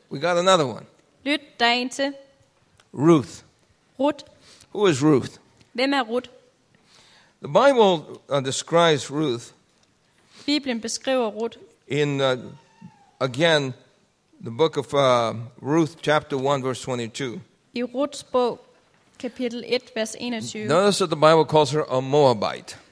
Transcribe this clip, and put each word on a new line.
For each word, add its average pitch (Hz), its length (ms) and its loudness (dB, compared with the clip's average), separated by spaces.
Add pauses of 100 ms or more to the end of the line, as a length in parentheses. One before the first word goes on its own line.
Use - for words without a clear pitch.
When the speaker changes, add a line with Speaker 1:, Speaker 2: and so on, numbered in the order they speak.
(120)
Speaker 1:
we 151 80 -8
got 175 180 0
another 180 280 4
one. 107 200 -8 (380)
Speaker 2:
Lyt, 294 160 -2 (200)
der 240 60 2
er 233 80 4
en 247 160 -4
til. 277 240 -6 (800)
Speaker 1:
Ruth. 143 360 2 (680)
Speaker 2:
Ruth. 294 240 -2 (500)
Speaker 1:
Who 202 140 2
is 139 160 2
Ruth? 147 260 4 (440)
Speaker 2:
Hvem 269 200 -2
er 277 80 0
Ruth? 226 280 -6 (1120)
Speaker 1:
The 139 100 -10
Bible, 196 680 4 (100)
uh, 139 160 0
describes 156 680 2
Ruth 135 320 -4 (1000)
Speaker 2:
Bibelen 285 360 -4
beskriver 240 460 -4
Ruth. 220 300 -8 (300)
Speaker 1:
in, 143 340 -2
uh, 131 160 0 (840)
again, 139 540 0 (680)
the 120 160 -12
book 156 200 0
of, 143 160 -6
uh, 123 420 2 (260)
Ruth, 151 300 0 (120)
chapter 147 340 0
one, 135 260 0
verse 127 200 -6
twenty-two. 120 560 -8 (360)
Speaker 2:
I 240 80 -6
Ruths 262 400 -6
bog, 247 360 -2 (600)
kapitel 240 480 -8
et, 247 160 -4 (120)
vers 220 240 -6
enogtyve. 226 480 -8
Speaker 1:
Notice 190 300 2
that 185 120 0
the 160 100 -4
Bible 156 260 6
calls 151 260 2
her 151 200 -2
a 131 100 0
Moabite. 120 760 0 (160)